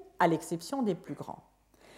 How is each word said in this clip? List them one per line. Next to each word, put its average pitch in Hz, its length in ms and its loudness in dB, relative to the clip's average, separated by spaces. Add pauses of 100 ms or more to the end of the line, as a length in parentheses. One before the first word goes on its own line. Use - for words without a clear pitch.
(180)
à 180 100 8
l'exception 170 540 -2
des 208 120 2
plus 156 200 -10
grands. - 280 -12 (540)